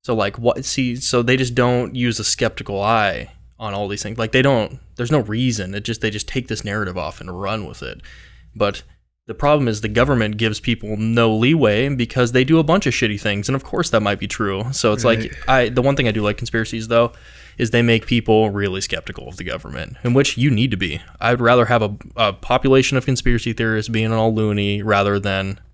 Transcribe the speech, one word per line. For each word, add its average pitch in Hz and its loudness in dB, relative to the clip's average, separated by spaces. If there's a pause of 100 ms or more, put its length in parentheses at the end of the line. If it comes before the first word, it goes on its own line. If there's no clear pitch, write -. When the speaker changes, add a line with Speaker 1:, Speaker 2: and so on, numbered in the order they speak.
Speaker 1:
So, 120 -2
like, 101 -2
what? 120 0
See, 123 -2
so 127 0
they 123 4
just 123 -2
don't 123 2
use 120 -2
a 107 -6
skeptical 107 -2
eye 104 0 (280)
on 107 -8
all 101 -4
these 101 -8
things. 110 -8
Like, 113 -2
they 131 4
don't, 131 2 (160)
there's 120 -2
no 147 4
reason. 107 -2
It 101 -8
just, 117 -6
they 113 0
just 104 -8
take 127 -6
this - -6
narrative 101 -4
off 85 -8
and 90 -12
run 98 -4
with - -14
it. 60 -12 (560)
But 98 0 (440)
the 110 -12
problem 143 2
is 107 -2
the 113 -4
government 113 2
gives 110 -2
people 107 -4
no 113 2
leeway 123 4
because 123 0
they 127 4
do 160 4
a 160 4
bunch 170 2
of 120 0
shitty 107 -2
things, 101 -2
and 135 0
of 135 -4
course - -4
that 113 4
might 101 0
be 104 -6
true. 98 -2
So 113 2
it's 117 -2
like, 117 4
Speaker 2:
Right. - -8 (140)
Speaker 1:
I, 127 4
the 123 0
one 139 2
thing 135 0
I - 2
do 107 -2
like 104 -2
conspiracies, 113 -4
though, 117 4 (440)
is 120 -2
they 120 4
make 117 2
people 110 4
really 98 -2
skeptical - -8
of 90 -16
the - -12
government, - -10
in 120 0
which 135 2
you 135 2
need 117 2
to 101 -2
be. 82 -4 (200)
I'd 123 2
rather 120 4
have 117 2
a, 104 -2 (200)
a 107 0
population 131 2
of 123 0
conspiracy 120 0
theorists 110 -2
being 110 0
all 113 2
loony 104 0
rather 101 2
than 95 -4 (140)